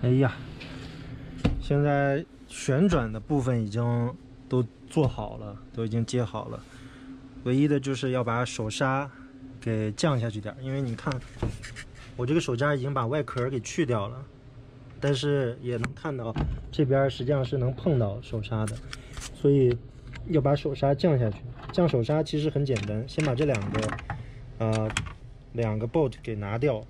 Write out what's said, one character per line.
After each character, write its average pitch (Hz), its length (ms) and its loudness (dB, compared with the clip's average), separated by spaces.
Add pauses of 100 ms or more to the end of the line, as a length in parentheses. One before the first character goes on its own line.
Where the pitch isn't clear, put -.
(120)
哎 127 40 6
呀， 131 140 6 (1300)
现 143 240 2
在 143 400 4 (240)
旋 147 400 2
转 139 240 4
的 110 80 -4
部 139 220 2
分 120 240 2
已 - 20 -2
经 120 480 2 (320)
都 127 160 4 (240)
做 147 220 4
好 107 300 -4
了， 104 180 -10 (160)
都 113 140 -2
已 - 20 -2
经 113 160 2
接 123 180 0
好 110 260 -4
了， 113 140 -10 (840)
唯 123 120 2
一 143 100 6
的 143 140 4
就 135 140 0
是 127 160 -2
要 127 120 2
把 120 220 2
手 117 240 -4
刹 135 420 0 (480)
给 107 340 0
降 139 280 2
下 117 80 0
去 107 100 -4
点 107 160 -8
儿， 135 80 -14
因 131 80 -6
为 139 120 -2
你 120 120 -2
看， - 160 -4 (1040)
我 123 120 -2
这 143 80 2
个 170 60 6
手 139 140 0
刹 143 200 2
已 139 40 0
经 131 140 -2
把 123 140 0
外 143 160 0
壳 - 180 -4
儿 123 80 0
给 135 120 -2
去 156 260 0
掉 110 200 2
了， 123 160 -10 (760)
但 143 140 2
是 135 480 0
也 123 160 -2
能 123 160 -4
看 151 200 -6
到 113 200 -4 (360)
这 156 140 2
边 135 160 4
儿 139 80 4
实 131 160 -4
际 123 60 0
上 143 120 4
是 131 140 -2
能 127 160 2
碰 139 260 2
到 107 220 0
手 113 220 -6
刹 110 240 -2
的， 110 100 -4 (580)
所 - 160 4
以 131 240 6 (520)
要 156 160 4
把 139 120 4
手 147 200 -2
刹 139 200 4
降 147 240 4
下 117 120 4
去。 98 80 -6 (340)
降 175 160 4
手 131 140 4
刹 151 200 2
其 151 160 -2
实 151 120 2
很 143 120 0
简 131 240 2
单， 107 220 -2
先 - 160 -2
把 135 100 2
这 147 120 2
两 131 120 2 (120)
个， 110 100 0 (800)
呃， 110 320 2 (640)
两 110 240 0
个 113 100 -2
bolt 135 240 2 (100)
给 113 120 -4
拿 104 240 -2
掉 120 320 0